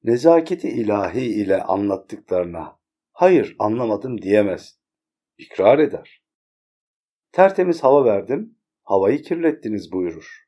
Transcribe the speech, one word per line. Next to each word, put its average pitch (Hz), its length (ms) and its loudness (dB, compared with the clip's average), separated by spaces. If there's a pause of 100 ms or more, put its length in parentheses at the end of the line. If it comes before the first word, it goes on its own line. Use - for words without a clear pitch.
Nezaketi 165 640 2
ilahi 104 560 -4
ile 98 380 -2
anlattıklarına, 92 1160 -6 (320)
"Hayır, 175 480 2
anlamadım." 110 640 -4
diyemez. 98 580 -2 (580)
İkrar 117 420 2
eder. - 440 -4 (1080)
Tertemiz 185 520 2
hava 139 220 6
verdim, 110 520 -2 (260)
"Havayı 98 380 0
kirlettiniz." 156 680 -6
buyurur. 87 560 -10